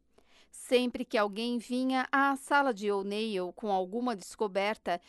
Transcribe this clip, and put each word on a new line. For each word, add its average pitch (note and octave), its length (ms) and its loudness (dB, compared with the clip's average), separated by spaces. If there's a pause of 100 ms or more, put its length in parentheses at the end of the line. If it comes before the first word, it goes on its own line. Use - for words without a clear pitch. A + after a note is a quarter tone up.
(520)
Sempre B3 520 0
que - 140 -2
alguém A3 400 0
vinha B3+ 540 0
à C#4 240 4
sala C#4 360 2
de G3+ 200 0
O'Neill G3+ 600 -2
com G#3 180 -4
alguma G#3 440 0
descoberta, G3 920 -2